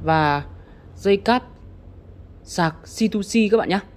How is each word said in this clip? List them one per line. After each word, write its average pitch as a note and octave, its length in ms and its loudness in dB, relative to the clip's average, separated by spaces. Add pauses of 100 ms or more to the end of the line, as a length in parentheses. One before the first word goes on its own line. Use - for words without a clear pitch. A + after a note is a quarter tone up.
Và D3+ 420 0 (500)
dây G3 220 2
cáp A#3+ 260 0 (1000)
sạc D#3+ 400 -2
C - 140 -18 (140)
to G#3+ 80 -4
C G3 140 -8 (180)
các A3+ 60 4
bạn - 120 -2
nhá. F#3+ 100 0 (180)